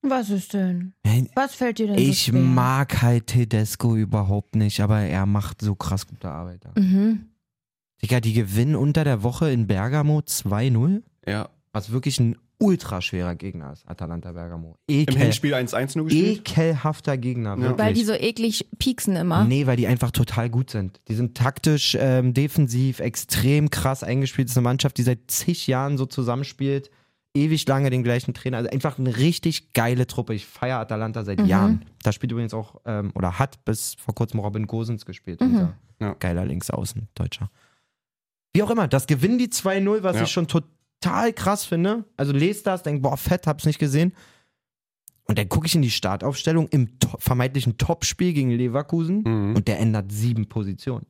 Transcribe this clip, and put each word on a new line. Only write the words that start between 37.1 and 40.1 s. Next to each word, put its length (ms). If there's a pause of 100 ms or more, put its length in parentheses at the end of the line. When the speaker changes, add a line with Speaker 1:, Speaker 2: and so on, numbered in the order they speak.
Speaker 2:
Deutscher. 360 (1040)
Wie 80
auch 80
immer, 160
das 220
gewinnen 300
die 120
zwei 300
null, 240
was 120